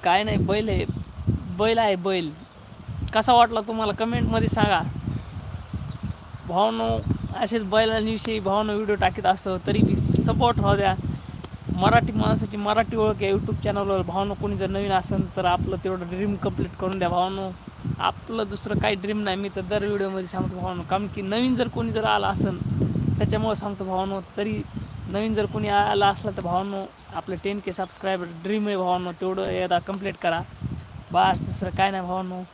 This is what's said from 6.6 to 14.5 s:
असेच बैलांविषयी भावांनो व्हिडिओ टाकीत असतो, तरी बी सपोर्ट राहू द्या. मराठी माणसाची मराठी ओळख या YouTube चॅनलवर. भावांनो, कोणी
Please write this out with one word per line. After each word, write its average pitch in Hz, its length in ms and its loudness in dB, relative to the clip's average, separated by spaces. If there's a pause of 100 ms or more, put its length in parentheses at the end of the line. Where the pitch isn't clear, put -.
असेच 226 260 0
बैलांविषयी 220 800 2
भावांनो 208 340 2
व्हिडिओ 208 200 0
टाकीत 185 320 0
असतो, 185 320 0
तरी - 200 0
बी - 180 4
सपोर्ट 233 640 4
राहू 202 160 4
द्या. 196 180 2 (800)
मराठी 214 360 6
माणसाची 214 440 2
मराठी 214 400 2
ओळख 214 260 2
या 196 80 2
YouTube 196 340 0
चॅनलवर. 196 380 0
भावांनो, 196 320 -2
कोणी 202 220 -4